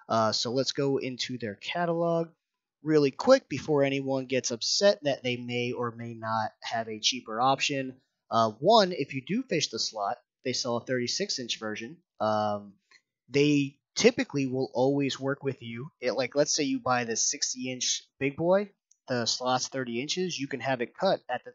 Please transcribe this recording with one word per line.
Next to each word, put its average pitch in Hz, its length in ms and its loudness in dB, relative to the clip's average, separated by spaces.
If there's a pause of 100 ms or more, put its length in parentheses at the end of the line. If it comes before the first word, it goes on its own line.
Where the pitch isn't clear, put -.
Uh, 110 240 2
so - 180 -2
let's 127 220 0
go 139 240 0
into 127 400 -6
their 107 180 -6
catalog 170 720 0 (560)
really 147 280 6
quick - 360 4
before 139 380 2
anyone 135 400 0
gets 127 260 0
upset 202 520 2
that 139 200 -2
they 123 140 0
may 123 340 -4
or 120 200 -4
may 117 240 -10
not 110 360 -2 (100)
have 117 280 -4
a 110 100 -8
cheaper 117 400 -2
option. 135 560 0 (340)
Uh, 113 300 4
one, 190 320 6
if 143 220 -4
you 135 120 -6
do 220 180 -2
fish 160 260 -2
the 113 100 -6
slot, 107 380 -4 (260)
they 127 80 -2
sell 120 240 -2
a 117 80 -4
thirty-six - 560 -4
inch 117 200 -6
version. 110 360 -8 (240)
Um, 107 540 0 (560)
they 143 480 2 (180)
typically 208 520 2
will 131 260 -4
always 139 440 0
work 135 280 -6
with 131 180 -6
you. 117 280 -12 (100)
It, 123 100 0
like, 123 240 -2
let's 147 180 2
say 156 100 0
you 135 160 0
buy 123 260 0
the 113 100 -4
sixty 131 560 -4
inch - 320 -4 (160)
big 135 160 -2
boy, 185 360 2 (360)
the 120 180 -2
slot's 127 440 -2
thirty 120 300 -6
inches, 170 380 -4
you 135 100 -6
can 131 120 -6
have 127 220 -2
it 117 140 -6
cut 180 320 0
at 123 160 -6
the, - 120 -18